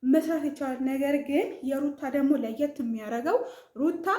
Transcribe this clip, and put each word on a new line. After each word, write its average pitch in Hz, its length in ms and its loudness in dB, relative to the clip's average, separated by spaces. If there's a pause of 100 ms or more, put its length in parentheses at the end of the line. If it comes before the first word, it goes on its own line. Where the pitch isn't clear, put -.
መስራት 311 400 4
ይቻላል። 269 420 -4
ነገር 269 380 0
ግን 320 240 2 (180)
የሩታ 277 440 -2
ደግሞ 277 280 2
ለየት 240 400 -2
የሚያደርገው 233 600 -2 (380)
ሩታ 320 320 0 (120)